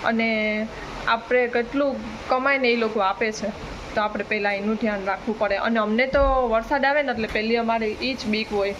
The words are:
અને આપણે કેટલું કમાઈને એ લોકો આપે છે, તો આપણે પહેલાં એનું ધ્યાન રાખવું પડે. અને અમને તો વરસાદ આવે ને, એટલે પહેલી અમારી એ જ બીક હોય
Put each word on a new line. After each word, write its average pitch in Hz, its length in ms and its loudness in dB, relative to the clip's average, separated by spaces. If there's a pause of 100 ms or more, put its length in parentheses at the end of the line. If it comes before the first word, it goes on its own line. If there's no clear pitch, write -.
અને 220 640 0 (400)
આપણે 240 400 2
કેટલું 240 480 0 (320)
કમાઈને 262 420 2
એ 240 60 4
લોકો 226 240 0
આપે 202 320 0
છે, 214 160 -6 (480)
તો 220 60 2
આપણે 208 220 -2
પહેલાં 202 320 0
એનું 208 200 0
ધ્યાન 208 300 -2
રાખવું 196 340 -2
પડે. 196 160 2
અને 226 240 0
અમને 220 280 2
તો 269 400 4
વરસાદ 226 380 0
આવે 285 180 4
ને, 262 80 -2
એટલે 220 220 -2
પહેલી 220 220 2
અમારી 226 460 0
એ 247 120 -2
જ 240 120 -8
બીક 214 260 0
હોય 202 280 0